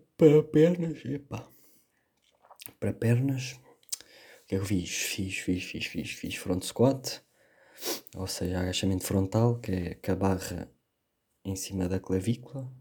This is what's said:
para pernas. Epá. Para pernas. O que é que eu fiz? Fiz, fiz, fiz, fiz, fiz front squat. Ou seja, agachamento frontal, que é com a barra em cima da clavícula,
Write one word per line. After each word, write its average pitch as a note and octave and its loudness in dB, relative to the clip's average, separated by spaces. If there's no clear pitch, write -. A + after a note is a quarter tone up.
para D3+ 10
pernas. E3 4
Epá. - -8
Para G2+ 0
pernas. B2+ 0
O - -18
que F#2+ -2
é - 0
que G2 -2
eu G2+ -4
fiz? F#2 0
Fiz, - -4
fiz, F#2 -2
fiz, - -8
fiz, - -8
fiz - -10
front F#2 -4
squat. - 0
Ou F#2+ -6
seja, F2+ -2
agachamento F#2 0
frontal, A2 2
que G2 -6
é F2 -4
com - -4
a F#2 0
barra F#2 -2
em F#2+ -6
cima F#2+ -4
da F#2+ -2
clavícula, A2+ -4